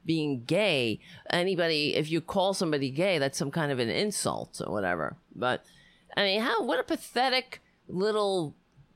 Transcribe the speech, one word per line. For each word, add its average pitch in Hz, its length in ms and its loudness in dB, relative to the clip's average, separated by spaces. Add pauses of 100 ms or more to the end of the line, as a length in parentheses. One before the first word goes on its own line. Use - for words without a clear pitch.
being 147 380 0
gay, 147 560 2 (300)
anybody, 165 640 2
if 156 160 0
you 165 80 0
call 190 340 2
somebody 151 360 0
gay, 170 280 0
that's 139 200 0
some 139 120 -2
kind 147 220 0
of 127 80 0
an 117 100 0
insult 104 760 -2
or - 80 -4
whatever. 90 420 -2 (180)
But 123 300 -2 (540)
I 202 60 2
mean, 196 180 2
how, 392 220 0
what 277 180 0
a - 20 -8
pathetic - 760 0 (260)
little, 196 680 0 (400)